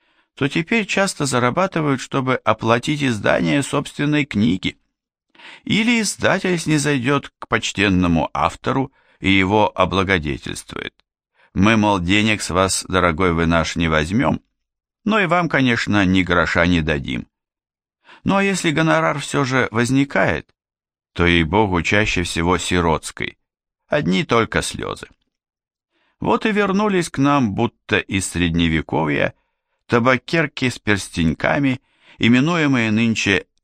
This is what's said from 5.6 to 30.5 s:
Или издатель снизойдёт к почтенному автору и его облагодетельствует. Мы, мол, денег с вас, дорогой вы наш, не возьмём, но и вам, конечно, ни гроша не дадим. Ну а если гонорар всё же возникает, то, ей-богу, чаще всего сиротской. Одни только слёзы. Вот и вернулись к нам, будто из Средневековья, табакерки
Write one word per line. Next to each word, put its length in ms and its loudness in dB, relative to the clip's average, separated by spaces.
Или 380 2
издатель 580 -2
снизойдёт 800 -2
к 80 -18
почтенному 880 2
автору 580 -2
и 120 0
его 440 2
облагодетельствует. 1200 -4
Мы, 220 4
мол, 240 2
денег 440 0
с 80 -8
вас, 360 0
дорогой 460 2
вы 140 0
наш, 280 0
не 120 0
возьмём, 540 0
но 140 0
и 60 0
вам, 240 0
конечно, 560 2
ни 160 4
гроша 460 2
не 140 2
дадим. 460 -4
Ну 120 0
а 80 2
если 260 0
гонорар 500 0
всё 240 -2
же 280 0
возникает, 800 0
то, 80 2
ей-богу, 560 2
чаще 400 0
всего 380 0
сиротской. 800 -2
Одни 360 0
только 380 0
слёзы. 460 -8
Вот 260 0
и 60 0
вернулись 580 0
к 80 -10
нам, 380 0
будто 420 -2
из 320 -4
Средневековья, 1040 0
табакерки 800 0